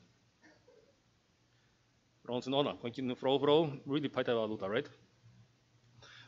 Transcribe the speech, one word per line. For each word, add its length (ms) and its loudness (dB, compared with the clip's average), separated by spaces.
Frans 240 -6
en 60 -4
Anna, 280 2
kan 140 -6
je 80 -8
een 140 -4
vrouw, 220 2
vrouw? 460 4
Really, 240 -2
Peter, 260 0
wel, 140 0
Luther, 220 -4
right? 200 -2